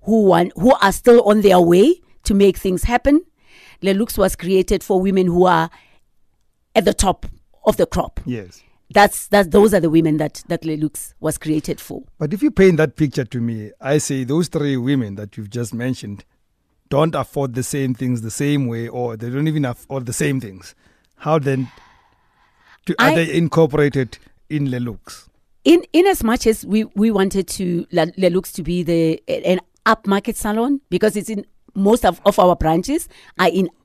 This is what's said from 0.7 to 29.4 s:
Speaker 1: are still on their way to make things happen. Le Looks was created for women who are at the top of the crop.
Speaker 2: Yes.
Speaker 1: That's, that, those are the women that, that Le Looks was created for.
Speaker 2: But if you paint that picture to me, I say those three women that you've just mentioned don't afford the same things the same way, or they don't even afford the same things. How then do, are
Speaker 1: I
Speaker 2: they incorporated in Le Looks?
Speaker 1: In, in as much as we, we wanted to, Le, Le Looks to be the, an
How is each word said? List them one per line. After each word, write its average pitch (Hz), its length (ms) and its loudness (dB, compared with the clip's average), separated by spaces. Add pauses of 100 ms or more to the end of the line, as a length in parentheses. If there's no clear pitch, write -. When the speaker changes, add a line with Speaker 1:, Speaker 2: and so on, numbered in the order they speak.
Speaker 1:
are 196 160 2
still 233 300 6
on 208 200 4
their 185 180 6
way 185 400 4 (240)
to 208 100 0
make 196 220 4
things 185 280 -4
happen. 277 380 2 (600)
Le 190 100 0
Looks - 240 -2
was 190 180 0
created 185 480 0
for 185 180 0
women 190 260 0
who 175 200 2
are 165 220 2 (1040)
at 202 100 0
the 196 100 0
top - 320 -2 (380)
of - 120 2
the 170 100 2
crop. - 380 -6
Speaker 2:
Yes. 104 380 -10 (280)
Speaker 1:
That's, - 380 2
that, 196 240 2
those 208 200 6
are 196 80 2
the 165 80 0
women 156 300 2
that, 151 300 -6
that 165 160 -6
Le 160 120 -6
Looks - 440 -8
was 156 180 -6
created 156 420 -6
for. - 220 -14 (160)
Speaker 2:
But 156 160 -4
if 202 80 -6
you 294 80 2
paint 190 280 4
that 156 180 0
picture 139 280 -2
to 120 160 -8
me, 113 300 -6 (100)
I 143 180 0
say 135 260 -4
those 151 240 -2
three 147 280 -4
women 123 380 -4
that 104 220 -14
you've 107 140 -14
just 120 220 -8
mentioned 117 520 -10 (680)
don't 151 240 0
afford 135 400 -6
the 127 80 -6
same 135 320 -4
things 123 260 -4
the 110 100 -10
same 143 360 -2
way, 117 220 -8
or 120 280 -8
they 120 140 -10
don't 143 180 -2
even 151 160 -2
afford 127 400 -8
the 117 80 -10
same 139 280 -4
things. 95 340 -18 (420)
How 156 220 -2
then 131 320 -2 (1120)
do, 180 140 -4
are 240 120 4
Speaker 1:
I 160 40 0
Speaker 2:
they 160 200 0
incorporated 147 840 0 (320)
in 143 200 -4
Le 123 80 -6
Looks? - 520 -12 (340)
Speaker 1:
In, 339 180 6 (120)
in 349 120 4
as 381 160 0
much 233 240 0
as 220 200 0
we, 214 180 0 (100)
we 214 160 2
wanted 190 380 0
to, 180 440 -4
Le, 170 160 0 (100)
Le 185 100 2
Looks 180 240 -2
to 190 100 -10
be 175 200 -4
the, 165 440 0
an 175 340 -2 (260)